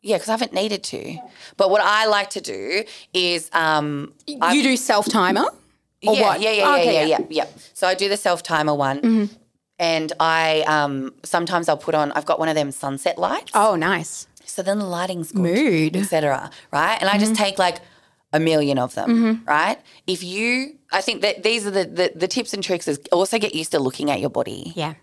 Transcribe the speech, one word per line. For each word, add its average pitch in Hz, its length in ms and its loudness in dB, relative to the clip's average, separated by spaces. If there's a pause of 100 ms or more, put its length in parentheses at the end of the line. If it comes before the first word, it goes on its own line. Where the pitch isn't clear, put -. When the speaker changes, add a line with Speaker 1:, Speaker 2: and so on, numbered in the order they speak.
Speaker 1:
Yeah, 196 160 0
'cause - 100 -8
I - 20 -2
haven't 220 220 -2
needed 202 320 -4
to. - 320 -10 (400)
But 196 140 4
what 208 100 6
I 208 240 4
like 202 260 2
to - 100 -8
do 110 420 -4 (300)
is, 175 400 -2
um, 151 600 0 (140)
Speaker 2:
Y-, 294 140 -12
Speaker 1:
I 170 120 2
Speaker 2:
you 285 100 2
do 262 140 2
self-timer? 208 680 2 (640)
Or 220 80 4
Speaker 1:
Yeah, 269 60 2
Speaker 2:
what? 196 200 2
Speaker 1:
yeah, 214 100 2
yeah, 196 220 4
Speaker 2:
Okay, 175 120 4
Speaker 1:
yeah, - 60 4
yeah, 156 140 2
Speaker 2:
yeah. 156 140 2
Speaker 1:
yeah, - 100 -4
yeah. 156 160 -2 (300)
So 185 120 0
I 185 60 2
do 190 160 -2
the 202 80 0
self-timer 165 560 0
one. 139 280 0
Speaker 2:
Mm-hmm. 220 320 2 (440)
Speaker 1:
And 160 420 0
I, 160 420 4
um, 143 520 0 (100)
sometimes 170 460 0
I'll 151 80 2
put 160 160 -4
on, 151 200 2
I've 147 120 -2
got - 140 0
one 160 100 0
of 156 60 0
them 143 160 0
sunset 139 480 -4
lights. - 340 -2
Speaker 2:
Oh, 214 220 4
nice. 170 500 -2 (200)
Speaker 1:
So - 180 -8
then 196 160 -2
the 202 60 -4
lighting's 175 460 -6
good, 196 100 0
Speaker 2:
Mood. 170 540 2
Speaker 1:
et 190 100 0
cetera, 151 440 0 (220)
right? 165 280 2
And 190 80 0
I 202 120 4
just 220 140 2
Speaker 2:
Mm-hmm. 214 100 2
Speaker 1:
take, 196 160 -2
like, 180 180 2 (560)
a 156 60 2
million 151 400 2
of 123 160 -4
them, - 140 -2
Speaker 2:
Mm-hmm. 226 360 2
Speaker 1:
right? 156 320 2 (300)
If 185 160 -4
you, 240 520 -4 (160)
I 185 100 0
think 226 200 -4
that 196 220 0
these 220 240 0
are 208 40 -4
the, 190 140 0
the, 175 300 0
the 170 120 -2
tips 233 280 -4
and 202 80 -6
tricks 180 240 -4
is 143 120 -2 (120)
also 190 260 2
get 214 160 -2
used 160 200 -6
to 160 60 2
looking 139 300 -2
at 131 100 2
your 139 120 -2
body - 440 -6
Speaker 2:
Yeah. 156 280 -6